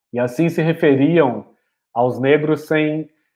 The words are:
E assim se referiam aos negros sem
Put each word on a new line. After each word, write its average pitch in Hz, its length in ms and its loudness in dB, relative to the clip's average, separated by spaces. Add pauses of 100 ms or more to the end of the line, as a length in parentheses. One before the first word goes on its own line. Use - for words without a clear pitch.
(120)
E 117 80 -6
assim 127 300 -2
se 165 120 -4
referiam 151 840 2 (480)
aos 120 260 -2
negros 147 420 0
sem 156 480 -4 (260)